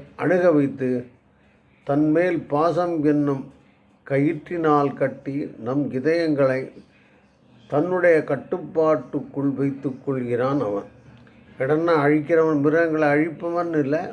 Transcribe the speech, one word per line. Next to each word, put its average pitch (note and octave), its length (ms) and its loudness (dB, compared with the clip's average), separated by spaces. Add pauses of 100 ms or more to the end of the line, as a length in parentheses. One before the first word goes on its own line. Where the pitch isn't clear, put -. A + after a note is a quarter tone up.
(160)
அணுக F3 360 2
வைத்து C3 560 0 (760)
தன்மேல் D#3 560 2
பாசம் D#3+ 640 0
என்னும் C#3+ 500 0 (560)
கயிற்றினால் D3 840 0
கட்டி C#3 680 -6
நம் B2+ 320 -4
இதயங்களை C#3 800 0 (960)
தன்னுடைய E3+ 560 2
கட்டுப்பாட்டுக்குள் D3 1300 -2
வைத்துக் C3+ 560 -4
கொள்கிறான் C3 560 0
அவன். G2+ 320 -4 (680)
இடன்னா D#3 460 2
அழிக்கிறவன், D#3 560 2
மிருகங்களை D#3 460 2
அழிப்பவன் E3 720 0
இல்லை, C#3+ 200 0 (140)